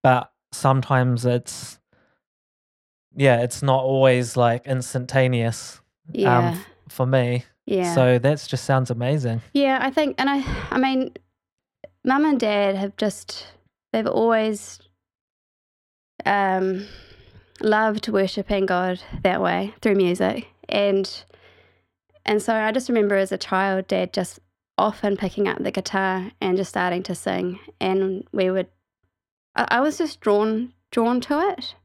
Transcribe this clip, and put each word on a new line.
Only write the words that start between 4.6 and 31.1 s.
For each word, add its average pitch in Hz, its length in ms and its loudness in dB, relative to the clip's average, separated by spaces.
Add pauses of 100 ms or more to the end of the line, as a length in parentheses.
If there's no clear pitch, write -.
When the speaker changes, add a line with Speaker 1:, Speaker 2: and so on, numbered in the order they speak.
Speaker 1:
instantaneous, 127 1120 -2 (280)
um, 160 60 -12
Speaker 2:
Yeah. 123 400 4
Speaker 1:
f-, 190 120 -12 (220)
for 127 180 -2
me. 123 380 0 (220)
Speaker 2:
Yeah. 170 280 -2
Speaker 1:
So 127 240 4
that's 139 280 0
just - 180 -6
sounds 131 260 0
amazing. 120 500 -2 (140)
Speaker 2:
Yeah, 269 260 2
I 269 100 0
think, 294 280 -2
and 269 100 0
I, 277 160 0 (260)
I - 80 0
mean, 262 340 0 (920)
Mum 277 220 2
and 285 120 2
Dad 202 380 0
have 196 200 -6
just, - 500 -6 (460)
they've 220 140 -2
always, 220 760 0 (1500)
um, 190 600 0 (720)
loved 214 480 0
worshipping 196 580 0
God 180 340 -2 (220)
that 185 180 2
way, 185 400 0
through 208 140 2
music. 185 540 0 (200)
And, 196 560 -2 (1000)
and 208 180 0
so 226 120 0
I 220 180 0
just 254 160 -4
remember 208 280 2
as 190 160 0
a 190 60 -6
child, 190 500 -2
Dad 185 240 -2
just - 260 -6 (400)
often 208 380 0
picking 196 300 -2
up - 160 -2
the - 80 -4
guitar 190 600 -4 (100)
and 185 160 0
just 190 140 -2
starting 180 340 -2
to 185 100 -6
sing. 185 440 -4 (220)
And 190 520 0
we 185 180 2
would, 185 180 -2 (840)
I, - 180 0
I 240 80 4
was 302 180 0
just 320 220 -4
drawn, 220 520 0 (180)
drawn 240 320 2